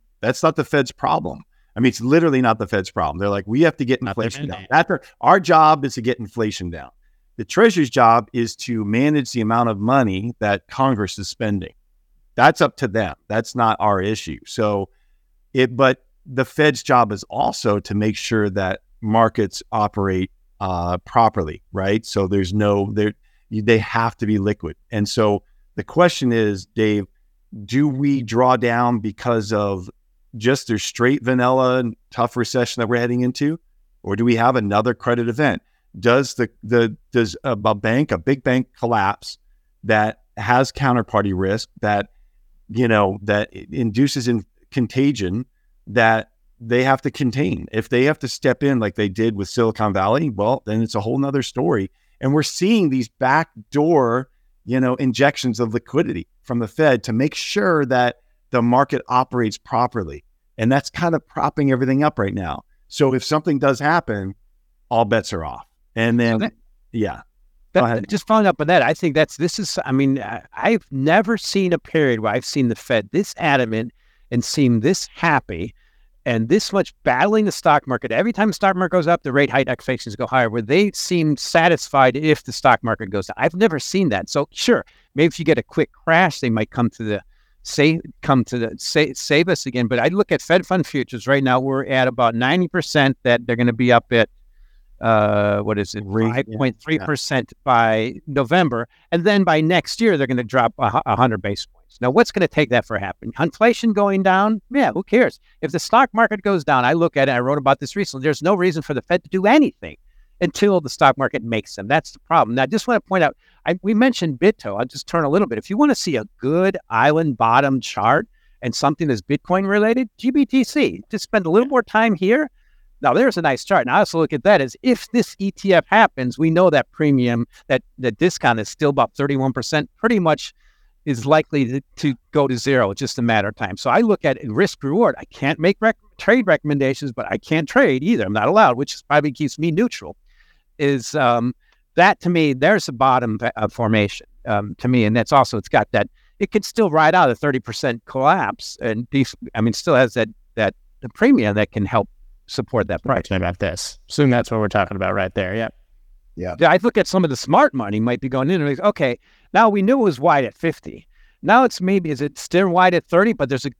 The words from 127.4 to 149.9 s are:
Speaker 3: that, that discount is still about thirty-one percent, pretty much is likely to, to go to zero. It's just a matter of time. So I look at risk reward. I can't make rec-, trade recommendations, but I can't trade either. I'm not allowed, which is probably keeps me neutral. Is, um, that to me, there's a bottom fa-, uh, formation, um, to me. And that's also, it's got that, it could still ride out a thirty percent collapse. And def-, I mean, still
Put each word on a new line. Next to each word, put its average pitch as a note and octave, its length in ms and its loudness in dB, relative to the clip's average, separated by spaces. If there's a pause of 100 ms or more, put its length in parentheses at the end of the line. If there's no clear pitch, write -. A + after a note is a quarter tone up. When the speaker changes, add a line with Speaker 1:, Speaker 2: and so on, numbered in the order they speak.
Speaker 3:
that, C3 160 0 (160)
that B2 180 -2
discount A#2+ 420 2
is G#2 100 -6
still D3 200 0
about C3+ 240 0
thirty-one C3+ 400 -2
percent, D3 440 -4
pretty A3+ 220 2
much D#3+ 340 0 (520)
is B2 200 -4
likely D3+ 400 2
to, C3 160 -4 (160)
to C#3 180 -2 (160)
go C#3 160 0
to B2+ 100 -2
zero. B2 340 0
It's G2 80 -10
just C3 200 -6
a - 20 -2
matter A2 260 2
of A2 80 -8
time. F#2+ 220 -8
So - 120 -4
I E3 120 4
look G#3 240 0
at C3+ 180 0
risk B2+ 400 -2
reward. E3 340 0
I - 80 -18
can't - 340 -4
make F3+ 200 0
rec-, A3 160 0 (220)
trade A3+ 300 2
recommendations, C#3+ 640 0
but A2+ 200 -10
I G#2+ 60 -2
can't D#3 320 -4
trade D3+ 340 2
either. E3 220 0
I'm G2 80 -4
not G#2+ 140 0
allowed, E3 300 4
which C#3 180 -6
is - 80 -20
probably D3 280 2
keeps C#3 260 -6
me D#3+ 140 -2
neutral. E3 460 -4 (600)
Is, C#3 360 -2
um, B2 400 0 (400)
that F#3 260 4
to F3 80 -2
me, D#3+ 240 2
there's D#3 360 0
a C3+ 40 -8
bottom B2 460 0
fa-, A#2 160 -4
uh, G#2+ 140 -2
formation, G#2+ 580 -2 (200)
um, G#2 320 -4
to B2 80 -4
me. B2 180 2
And A2 100 2
that's A#2 160 0
also, C3 260 2
it's - 120 -10
got A2+ 220 0
that, G#2 180 0 (300)
it G3+ 120 -4
could G#3 140 -2
still G#3+ 240 0
ride D#3 260 4
out E3 140 4
a A2+ 60 0
thirty C#3 240 -2
percent A#2 460 -6
collapse. C3+ 760 -2
And A#2 280 -4
def-, - 260 -2 (200)
I A2+ 60 -2
mean, A2+ 120 0
still - 220 0